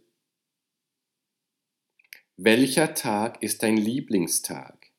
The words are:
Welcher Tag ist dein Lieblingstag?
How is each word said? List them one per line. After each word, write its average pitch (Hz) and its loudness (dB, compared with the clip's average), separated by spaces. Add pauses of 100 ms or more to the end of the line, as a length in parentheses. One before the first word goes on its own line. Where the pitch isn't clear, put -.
(2500)
Welcher 131 4
Tag 110 -2
ist 104 -4
dein 110 4
Lieblingstag? 107 -4